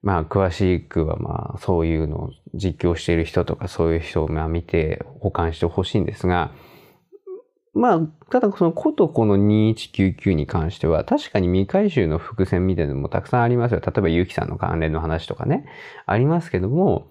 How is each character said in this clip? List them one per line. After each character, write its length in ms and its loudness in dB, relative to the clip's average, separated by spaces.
ま 180 0
あ、 60 -2
詳 280 2
し 300 2
く 240 -2
は、 100 -4
ま 400 -8
あ、 20 -12
そ 220 0
う 60 2
い 100 0
う 100 -2
の 200 -6
を 40 -8
実 320 -2
況 80 2
し 100 -8
て 80 0
い 40 4
る 80 0
人 200 -2
と 120 -4
か、 100 -10
そ 220 -2
う 60 2
い 20 0
う 40 0
人 220 -4
を、 60 -2
ま 160 -4
あ、 40 -4
見 140 -2
て 420 -2
保 140 -4
管 220 -2
し 40 -16
て 80 -2
ほ 160 -2
し 140 -2
い 40 4
ん 40 0
で 100 -6
す 140 -2
が、 240 0
ま 160 4
あ、 60 2
た 100 2
だ 100 2
そ 140 0
の 80 4
こ 180 0
と 180 2
こ 160 2
の 120 6
二 340 4
一 180 -4
九 240 2
九 200 0
に 160 0
関 240 -2
し 80 -12
て 80 2
は、 160 2
確 260 -2
か 80 0
に 80 2
未 220 2
回 240 2
収 160 2
の 100 0
伏 260 -4
線 220 0
み 80 2
た 80 0
い 60 0
な 60 -4
の 40 -4
も 100 -4
た 140 -2
く 60 -16
さ 100 2
ん 40 4
あ 60 2
り 80 2
ま 120 0
す 40 2
よ。 80 0
例 160 -4
え 40 2
ば、 80 2
ゆ 180 2
き 80 -16
さ 120 -2
ん 20 -8
の 80 -8
関 240 -2
連 120 0
の 80 -2
話 260 -4
と 100 -8
か 100 -6
ね、 180 0
あ 140 0
り 80 4
ま 140 2
す 100 -12
け 80 -2
ど 100 -2
も 420 0